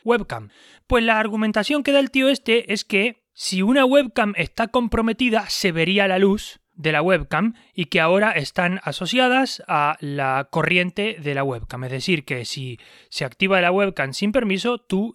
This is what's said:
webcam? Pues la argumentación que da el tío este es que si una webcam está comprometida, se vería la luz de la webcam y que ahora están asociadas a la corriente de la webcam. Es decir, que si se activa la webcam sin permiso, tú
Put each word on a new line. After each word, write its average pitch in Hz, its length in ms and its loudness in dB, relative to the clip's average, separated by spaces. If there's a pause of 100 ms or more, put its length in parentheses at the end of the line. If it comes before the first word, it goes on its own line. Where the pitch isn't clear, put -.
webcam? 185 440 -2 (380)
Pues 233 180 2
la 226 140 4
argumentación 214 640 0
que 277 100 0
da 277 60 6
el 277 120 0
tío 262 180 2
este 233 440 0
es 208 120 -4
que 208 480 -2
si - 300 -4
una 262 220 4
webcam 254 520 2
está 190 320 -2
comprometida, 226 800 -2
se 185 220 -2
vería 190 360 2
la 185 100 0
luz 196 420 0 (120)
de 156 200 -4
la 151 100 2
webcam 175 520 0 (200)
y 180 120 -4
que 180 140 0
ahora 190 300 4
están 175 540 -2
asociadas 247 800 0
a 151 340 0
la 139 500 -2
corriente 180 680 0
de 143 140 -4
la 139 100 0
webcam. 123 400 -6
Es 127 60 -8
decir, 135 340 -2
que 127 200 -6
si 127 340 -10 (320)
se - 140 -6
activa 190 360 0
la 175 120 4
webcam 185 420 0
sin 208 180 -2
permiso, 226 460 0
tú 202 360 -4